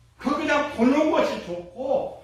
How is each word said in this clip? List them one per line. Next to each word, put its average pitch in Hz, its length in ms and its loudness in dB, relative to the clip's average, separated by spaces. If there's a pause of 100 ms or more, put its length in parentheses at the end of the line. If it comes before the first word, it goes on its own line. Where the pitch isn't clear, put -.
(180)
그 277 180 0
그냥 294 360 0
보는 294 380 2
것이 - 360 0
좋고, - 760 -6